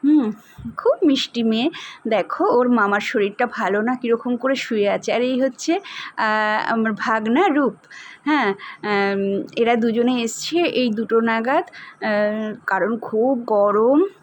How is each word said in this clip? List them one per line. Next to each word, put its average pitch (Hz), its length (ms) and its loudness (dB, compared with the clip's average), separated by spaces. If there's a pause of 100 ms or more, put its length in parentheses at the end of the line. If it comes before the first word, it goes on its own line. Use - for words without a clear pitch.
হুম, 277 280 4 (440)
খুব 523 300 0
মিষ্টি 269 360 0
মেয়ে। 226 280 2 (380)
দেখো, 214 360 0
ওর 247 240 4
মামার 208 320 2
শরীরটা 208 460 -2
ভালো 208 360 -2
না, 247 120 0
কীরকম 240 420 -2
করে 262 180 0
শুয়ে 214 340 -2
আছে। 190 240 -2
আর 214 80 0
এই 254 200 0
হচ্ছে, 269 400 0 (360)
আহ, 214 560 0
আমার 220 200 0
ভাগনা 226 560 0
রূপ। 277 260 2 (500)
হ্যাঁ, 277 260 2
আম, 196 920 -2 (140)
এরা 233 200 2
দুজনে 233 460 2
এসছে - 340 -4
এই 254 340 2
দুটো 220 300 0
নাগাদ, 233 440 0
আহ, 214 920 -4 (100)
কারণ 196 320 0
খুব 240 480 0
গরম। 214 580 4 (180)